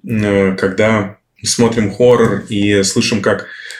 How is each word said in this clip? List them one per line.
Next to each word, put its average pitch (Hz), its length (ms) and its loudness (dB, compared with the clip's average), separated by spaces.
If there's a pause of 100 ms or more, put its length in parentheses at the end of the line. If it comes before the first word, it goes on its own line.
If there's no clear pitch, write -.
э, 101 520 2
когда 104 600 0 (240)
смотрим 113 520 0
хоррор 113 560 2
и 101 340 0
слышим, 110 380 -2
как, 98 240 -2 (340)